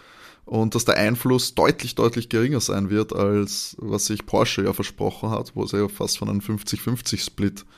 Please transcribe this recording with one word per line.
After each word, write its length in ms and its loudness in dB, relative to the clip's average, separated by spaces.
Und 300 0
dass 100 0
der 120 4
Einfluss 580 2
deutlich, 400 2
deutlich 340 2
geringer 300 2
sein 320 -2
wird, 240 2
als 640 0
was 280 -2
sich 200 -4
Porsche 380 2
ja 80 2
versprochen 580 -4
hat, 240 -4
wo 120 -4
sie 120 -2
ja 80 2
fast 320 -4
von 100 -4
einem 120 0
fünfzig 400 -4
fünfzig 420 -4
Split, 420 -4